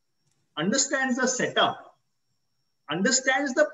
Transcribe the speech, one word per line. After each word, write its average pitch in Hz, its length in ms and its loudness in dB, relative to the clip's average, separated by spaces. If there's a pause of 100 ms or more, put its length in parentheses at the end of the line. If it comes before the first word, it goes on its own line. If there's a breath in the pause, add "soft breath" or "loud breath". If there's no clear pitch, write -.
(560)
understands 254 600 0
the 254 100 0
setup, - 580 -2 (1080)
understands 247 640 0
the 302 200 4